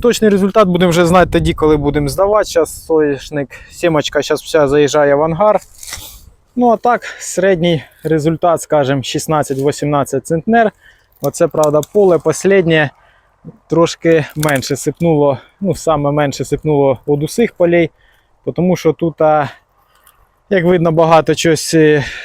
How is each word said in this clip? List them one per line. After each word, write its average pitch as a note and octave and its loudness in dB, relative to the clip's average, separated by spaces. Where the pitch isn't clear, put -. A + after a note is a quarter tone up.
точний A3 2
результат G3 2
будемо F3 2
вже E3+ 2
знати F3 4
тоді, E3 0
коли D#3 2
будемо C#3+ -2
здавати. G3 0
Щас - -4
соняшник, D3 -2
сімочка D3+ -2
щас C#3+ -4
вся D3+ 0
заїжджає C#3+ 2
в D3 0
ангар. F3+ 0
Ну, B3 2
а G#3+ 2
так, A#3 -2
середній F3 -2
результат, D#3+ 0
скажем, C#3 -2
шістнадцять-вісімнадцять C#3+ -4
центнер. G#3+ 0
Оце, D#3 0
правда, D3+ 0
поле F#3+ 2
останнє E3+ 0
трошки D#3+ 0
менше C#3+ -2
сипнуло, D3 0
ну, F3+ -2
саме D3 -2
менше C#3+ -2
сипнуло C#3 0
від D3 0
усіх G#3+ -2
полей, E3+ 2
тому F3+ 0
що D#3 0
тут, E3 -4
а, D3+ 2
як F#3 0
видно, E3+ 2
багато D#3+ 4
чогось, - -2
е, D3+ 4